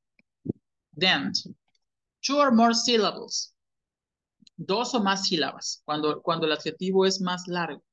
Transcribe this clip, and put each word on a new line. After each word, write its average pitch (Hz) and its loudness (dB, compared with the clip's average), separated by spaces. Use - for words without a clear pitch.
then, 165 2
two 277 0
or 277 4
more 226 6
syllables. - 0
Dos 214 -2
o 233 2
más 196 0
sílabas, - -4
cuando, 151 -2
cuando 160 -2
el 156 0
adjetivo 185 0
es 190 2
más 180 -4
largo. 170 -6